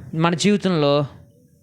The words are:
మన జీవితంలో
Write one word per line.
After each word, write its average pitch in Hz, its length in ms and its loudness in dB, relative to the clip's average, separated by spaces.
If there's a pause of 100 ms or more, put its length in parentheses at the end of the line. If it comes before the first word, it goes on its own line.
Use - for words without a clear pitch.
(140)
మన 165 220 0
జీవితంలో 156 720 0 (580)